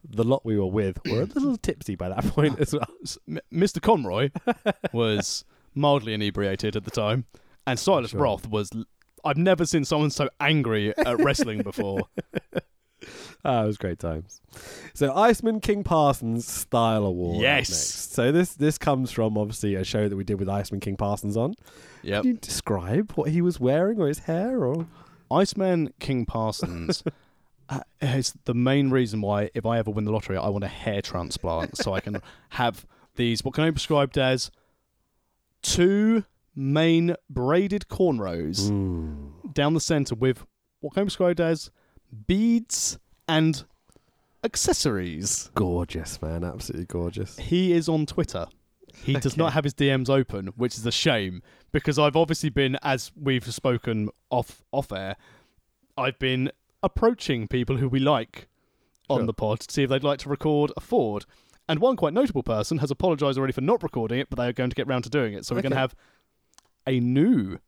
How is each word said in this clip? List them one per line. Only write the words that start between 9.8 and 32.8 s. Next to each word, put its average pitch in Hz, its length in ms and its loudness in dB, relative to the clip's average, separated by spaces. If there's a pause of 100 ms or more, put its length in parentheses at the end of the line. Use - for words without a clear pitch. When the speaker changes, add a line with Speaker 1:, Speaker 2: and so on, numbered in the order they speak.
Speaker 2:
someone 151 240 2
so 139 180 -2 (100)
angry 113 600 2
at 120 220 2
wrestling 113 420 2
before. 98 380 -4 (520)
Speaker 1:
<laughs> - 60 -2 (880)
Ah, 120 180 2
it - 20 2
was 107 100 0
great 90 220 -4
times. 82 420 -8 (540)
So, 139 200 0
Iceman 220 460 4
King 202 240 0
Parsons 127 600 2
Style 113 580 0
Award 87 320 0
up 107 60 0
Speaker 2:
Yes. 131 260 2
Speaker 1:
next. - 460 -6
So 127 180 2
this, 175 220 2
this 151 240 0
comes 131 320 0
from, 110 260 0
obviously, 104 380 -2
a 95 100 -2
show 107 240 0
that 98 80 -4
we 98 80 -4
did 101 140 -2
with 95 100 -2
Iceman 98 320 -4
King 98 160 -4
Parsons 101 400 -2
on. 135 180 0 (480)
Speaker 2:
Yep. 101 200 -2
Speaker 1:
Can 254 80 2
you 233 80 -2
describe 107 720 -2
what 151 180 -2
he 170 120 2
was 175 180 0
wearing 170 400 2
or 151 80 2
his 151 120 -4
hair 196 440 -2
or? 160 220 -2 (440)
Speaker 2:
Iceman 180 720 2
King 127 240 -2
Parsons, 90 800 -4 (320)
Speaker 1:
<laughs> - 320 -20
Speaker 2:
uh, 135 120 -6 (200)
is 131 320 0 (140)
the 123 80 -2
main 131 340 4
reason 123 320 2
why, 101 320 0
if 113 140 -4
I 117 120 0
ever 110 120 -2
win 107 160 -2
the 104 60 0
lottery, 101 260 -2
I - 100 -2
want 101 160 -2
a 98 40 -6
hair 101 340 -4
transplant 85 720 -6
so - 160 -4
I 95 80 -2
can 104 220 -8 (120)
Speaker 1:
<laughs> - 160 -20
Speaker 2:
have 120 360 -2 (300)